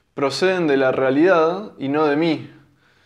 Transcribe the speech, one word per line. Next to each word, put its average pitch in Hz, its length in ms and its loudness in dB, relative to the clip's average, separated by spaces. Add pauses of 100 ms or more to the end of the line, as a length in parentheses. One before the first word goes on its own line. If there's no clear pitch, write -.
(140)
proceden 175 520 -2
de 139 120 2
la 131 120 2
realidad 165 880 0
y 139 120 -8
no 151 160 0
de 143 100 0
mí? 156 340 -2 (560)